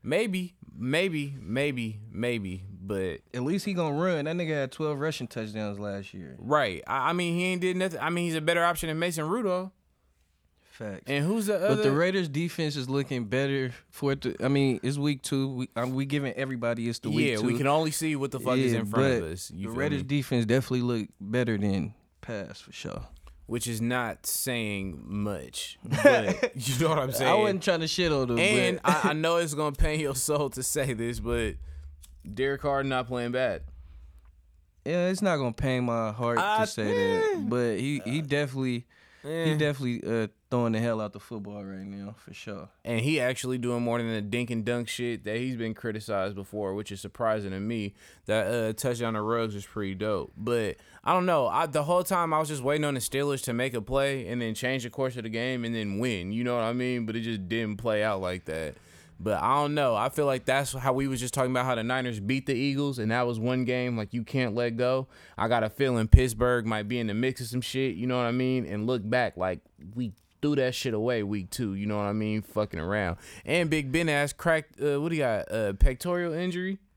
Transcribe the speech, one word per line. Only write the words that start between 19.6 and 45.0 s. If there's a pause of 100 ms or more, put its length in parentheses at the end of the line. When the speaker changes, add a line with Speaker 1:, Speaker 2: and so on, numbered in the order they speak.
Speaker 2:
the
Speaker 1:
feel
Speaker 2:
Raiders'
Speaker 1:
me?
Speaker 2:
defense
definitely
look (120)
better
than (280)
pass
for
sure. (440)
Speaker 1:
Which
is
not
saying
much,
Speaker 2:
<laughs>
Speaker 1:
but
you
know
what
I'm
saying?
Speaker 2:
I
wasn't
trying
to
shit
on
them,
Speaker 1:
And
Speaker 2:
but
Speaker 1:
I,
I
know
it's
gonna
pain
your
soul
to
say
this,
but (760)
Derek
Carr
not
playing
bad. (1200)
Speaker 2:
Yeah,
it's
not
gonna
pain
my
heart
Speaker 1:
I
Speaker 2:
to
say (100)
that, (100)
Speaker 1:
eh.
Speaker 2:
but
he,
he
Speaker 1:
Uh,
Speaker 2:
definitely, (380)
he
Speaker 1:
eh.
Speaker 2:
definitely,
uh, (200)
throwing
the
hell
out
the
football
right
now
for
sure. (160)
Speaker 1:
And
he
actually
doing
more
than
the
dink
and
dunk
shit